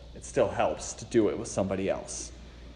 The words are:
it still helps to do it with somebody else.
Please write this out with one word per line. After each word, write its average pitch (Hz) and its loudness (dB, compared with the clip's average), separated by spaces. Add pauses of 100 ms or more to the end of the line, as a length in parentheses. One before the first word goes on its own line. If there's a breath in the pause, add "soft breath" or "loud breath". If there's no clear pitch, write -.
(140)
it - -14
still 120 4
helps 101 0
to - -12
do 107 6
it 80 0
with 117 -6
somebody 95 0
else. - -4 (440 loud breath)